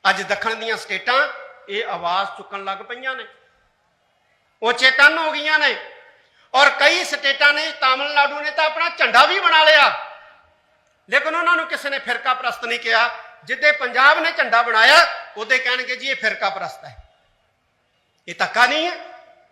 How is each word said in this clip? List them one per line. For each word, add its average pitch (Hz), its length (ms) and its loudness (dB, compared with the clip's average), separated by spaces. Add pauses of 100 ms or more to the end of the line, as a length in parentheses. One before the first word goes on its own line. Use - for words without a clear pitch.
ਅੱਜ 190 120 -2
ਦੱਖਣ 202 340 -4
ਦੀਆਂ 220 220 -6
ਸਟੇਟਾਂ 247 500 -2 (420)
ਇਹ 208 160 -6
ਆਵਾਜ਼ 180 520 -4
ਚੁੱਕਣ 196 260 -14
ਲੱਗ 196 140 -8
ਪਈਆਂ 247 380 -10
ਨੇ, 226 100 -14 (1400)
ਉਹ 240 100 0
ਚੇਤੰਨ 277 440 4
ਹੋ 320 140 -2
ਗਈਆਂ 302 280 -2
ਨੇ। 262 180 0 (760)
ਔਰ 285 160 6
ਕਈ 311 340 2
ਸਟੇਟਾਂ 285 500 2
ਨੇ, 311 180 -4
ਤਾਮਿਲਨਾਡੂ 285 680 0
ਨੇ 302 120 -6
ਤਾਂ 311 140 0
ਆਪਣਾ 320 240 -2
ਝੰਡਾ 262 360 4
ਵੀ 359 140 -2
ਬਣਾ 330 240 4
ਲਿਆ, 294 440 4 (1040)
ਲੇਕਿਨ 285 260 -2
ਉਹਨਾਂ 339 200 0
ਨੂੰ 320 120 -4
ਕਿਸੇ 285 220 -8
ਨੇ 277 100 -6
ਫਿਰਕਾ 254 340 -4
ਪ੍ਰਸਤ 247 320 -6
ਨਹੀਂ 233 140 -4
ਕਿਹਾ। 226 300 2 (340)
ਜਿੱਦੇ 294 280 0
ਪੰਜਾਬ 277 480 2
ਨੇ 330 120 -2
ਝੰਡਾ 240 300 0
ਬਣਾਇਆ, 240 460 6 (300)
ਉਹਦੇ 226 220 0
ਕਹਿਣਗੇ, 254 360 -4
"ਜੀ, 247 120 -10
ਇਹ 269 80 -4
ਫਿਰਕਾ 208 340 -2
ਪ੍ਰਸਤ 185 360 -12
ਹੈ।" 135 120 -20 (1300)
ਇਹ 170 120 -14
ਧੱਕਾ 214 260 2
ਨਹੀਂ 311 260 -2
ਹੈ? - 260 -16 (340)